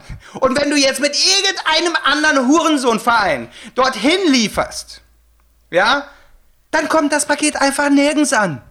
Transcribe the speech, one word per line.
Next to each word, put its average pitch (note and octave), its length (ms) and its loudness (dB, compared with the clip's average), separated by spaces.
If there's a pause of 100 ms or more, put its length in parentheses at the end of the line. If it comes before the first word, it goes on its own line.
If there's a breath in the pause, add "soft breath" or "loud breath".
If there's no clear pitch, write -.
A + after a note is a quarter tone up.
(360 loud breath)
Und B3+ 260 0
wenn C#4+ 80 -2
du D4 60 0
jetzt C4+ 240 0
mit C#4+ 160 -2
irgendeinem F4 880 0
anderen C#4+ 440 2
Hurensohnverein A#3+ 1000 0 (240 loud breath)
dorthin C4+ 580 0
lieferst, - 680 -4 (680)
ja, G3 360 0 (640 loud breath)
dann D#4 180 -2
kommt D4+ 240 2
das D4 140 -2
Paket D4 300 -2
einfach C#4 340 0
nirgends C#4+ 420 2
an. G3 400 0